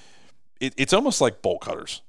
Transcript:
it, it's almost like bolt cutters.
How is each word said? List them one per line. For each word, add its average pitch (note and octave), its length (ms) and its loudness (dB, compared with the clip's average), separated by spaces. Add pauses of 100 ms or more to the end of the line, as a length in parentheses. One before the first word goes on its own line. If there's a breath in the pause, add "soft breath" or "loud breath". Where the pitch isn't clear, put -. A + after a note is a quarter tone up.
(600 loud breath)
it, C3 160 -4
it's C3+ 160 0
almost A3+ 300 4
like A#2+ 180 2
bolt F2+ 220 -2
cutters. - 460 -8